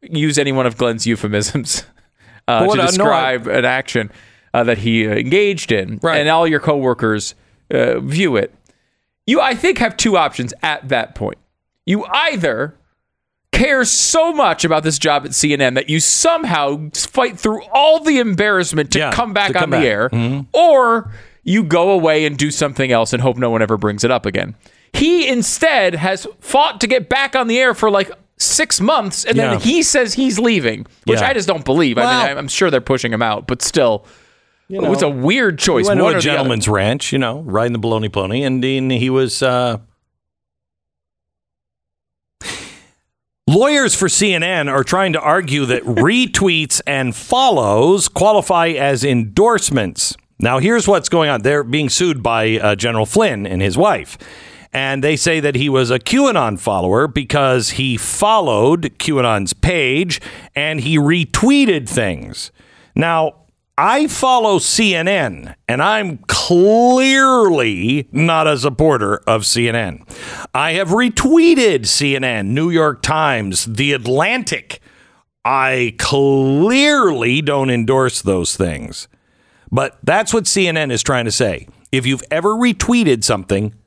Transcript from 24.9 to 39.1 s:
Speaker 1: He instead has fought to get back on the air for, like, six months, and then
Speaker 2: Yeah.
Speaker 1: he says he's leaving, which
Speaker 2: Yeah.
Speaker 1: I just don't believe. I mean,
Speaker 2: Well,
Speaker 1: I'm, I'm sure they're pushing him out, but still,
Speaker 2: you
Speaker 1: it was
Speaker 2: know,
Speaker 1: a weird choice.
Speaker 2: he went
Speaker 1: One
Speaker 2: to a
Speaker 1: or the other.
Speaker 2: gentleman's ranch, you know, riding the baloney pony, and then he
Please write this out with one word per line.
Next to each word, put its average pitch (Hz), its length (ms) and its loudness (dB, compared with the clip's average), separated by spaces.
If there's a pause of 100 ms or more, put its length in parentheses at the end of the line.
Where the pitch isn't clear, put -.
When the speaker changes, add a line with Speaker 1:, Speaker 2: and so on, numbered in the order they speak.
Speaker 1:
He 330 360 2
instead 240 680 0
has 190 320 -4 (140)
fought 277 420 0
to 240 40 0
get 233 220 0
back 269 260 -2
on 262 140 0
the 233 100 0
air 254 160 2
for, 220 160 0
like, 196 200 0 (280)
six - 420 -2
months, 220 440 -2
and - 140 0
then - 160 0
Speaker 2:
Yeah. 110 40 -4
Speaker 1:
he 311 240 0
says 247 320 0
he's 247 240 0
leaving, 185 480 0 (180)
which - 160 2
Speaker 2:
Yeah. 247 80 0
Speaker 1:
I 269 60 0
just 196 140 -2
don't 160 160 -2
believe. 135 340 2
I 123 40 2
mean, 240 80 2
Speaker 2:
Well, 247 160 2
Speaker 1:
I'm, 139 120 -4
I'm 139 100 -8
sure 180 220 0
they're 135 100 2
pushing 123 320 -2
him 113 100 -2
out, 110 240 -2
but 123 160 -4
still, 117 420 2 (640)
Speaker 2:
you 190 140 -6
Speaker 1:
it - 60 0
was 190 140 0
Speaker 2:
know, 160 60 2
Speaker 1:
a - 20 -2
weird 165 480 0
choice. 143 280 2
Speaker 2:
he - 40 0
went 196 100 2
Speaker 1:
One - 120 2
Speaker 2:
to - 40 0
a - 20 0
Speaker 1:
or 170 40 -2
the - 80 0
other. 143 80 -2
Speaker 2:
gentleman's 120 300 -2
ranch, 104 440 0
you 139 60 0
know, 131 220 -4
riding 120 320 -2
the 117 60 -4
baloney 110 320 -2
pony, 101 320 -4
and 131 220 -2
then 131 260 -2
he 127 200 0